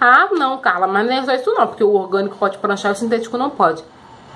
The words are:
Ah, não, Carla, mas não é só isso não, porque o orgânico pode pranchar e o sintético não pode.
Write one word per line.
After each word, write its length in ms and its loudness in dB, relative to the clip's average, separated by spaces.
Ah, 320 6
não, 240 0
Carla, 300 0
mas 200 0
não 60 0
é 100 -2
só 120 -2
isso 180 -2
não, 140 2
porque 180 -2
o 80 4
orgânico 440 -2
pode 200 -2
pranchar 360 -4
e 20 -2
o 20 -8
sintético 400 -4
não 140 -4
pode. 340 0